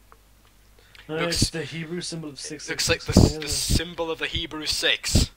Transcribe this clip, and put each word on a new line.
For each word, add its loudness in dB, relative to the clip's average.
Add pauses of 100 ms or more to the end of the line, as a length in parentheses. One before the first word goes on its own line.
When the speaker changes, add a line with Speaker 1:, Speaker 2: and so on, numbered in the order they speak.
(1080)
Speaker 1:
No, -6
Speaker 2:
Looks, -2
Speaker 1:
it's -2
the -6
Hebrew -8
symbol -10
of -16
six -12
six -6
six -2
Speaker 2:
looks -
like 4
the, 12
Speaker 1:
or 12
something, 6
Speaker 2:
the -8
Speaker 1:
isn't -2
it? 4
Speaker 2:
symbol -4
of -6
the -4
Hebrew -6
six. 2